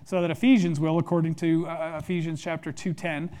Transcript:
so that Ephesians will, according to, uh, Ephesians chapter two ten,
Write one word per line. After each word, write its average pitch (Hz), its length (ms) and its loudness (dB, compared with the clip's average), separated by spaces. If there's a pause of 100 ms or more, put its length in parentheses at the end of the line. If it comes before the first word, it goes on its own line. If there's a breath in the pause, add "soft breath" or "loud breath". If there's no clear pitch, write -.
so 185 180 0
that 170 80 2
Ephesians 175 480 4
will, 160 200 2
according 165 360 0
to, 165 320 2
uh, 160 340 -6
Ephesians 165 400 -4
chapter 160 300 -6
two 160 240 -6
ten, 165 360 -4 (100)